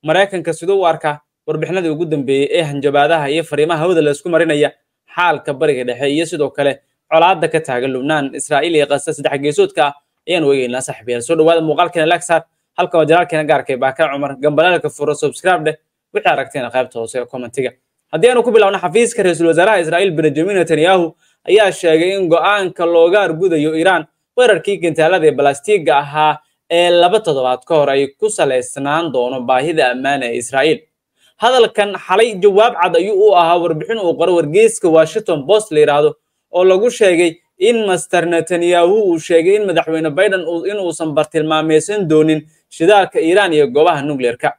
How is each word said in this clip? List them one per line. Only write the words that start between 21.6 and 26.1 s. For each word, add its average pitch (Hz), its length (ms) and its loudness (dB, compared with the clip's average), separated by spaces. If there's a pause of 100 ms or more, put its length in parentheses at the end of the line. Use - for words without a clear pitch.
sheegay 165 420 0
in 190 140 -2
go'aanka 180 580 0
looga 170 380 4
argudayo 160 500 0
Iran 165 300 0 (320)
weerarkii 202 420 2
gantaalada 160 480 0
ee 143 60 6
balaastiigga 143 680 0
ahaa 147 400 0 (320)